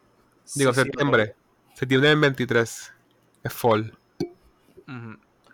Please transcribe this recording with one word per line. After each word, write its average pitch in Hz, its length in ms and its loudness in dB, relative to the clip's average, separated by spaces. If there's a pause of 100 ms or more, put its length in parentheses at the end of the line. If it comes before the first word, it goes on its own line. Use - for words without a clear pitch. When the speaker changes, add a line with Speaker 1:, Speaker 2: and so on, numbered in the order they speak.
(560)
Speaker 1:
Digo, 135 180 2
Speaker 2:
Sí, 131 60 2
sí, 131 60 2
Speaker 1:
septiembre. 131 420 0
Speaker 2:
pero - 500 -20
Speaker 1:
Septiembre 131 320 2
del 151 100 4
veintitrés. 123 720 0 (520)
Es - 100 -10
fall. 110 440 0 (920)
Speaker 3:
Ujú. 117 280 -16 (360)